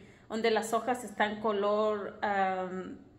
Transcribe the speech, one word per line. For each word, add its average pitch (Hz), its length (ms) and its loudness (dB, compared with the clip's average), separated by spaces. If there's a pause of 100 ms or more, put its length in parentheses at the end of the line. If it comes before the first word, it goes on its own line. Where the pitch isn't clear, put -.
(300)
donde 226 220 2
las 214 220 2
hojas 247 300 0
están 208 380 -2
color, 208 800 0
am, 190 800 0 (200)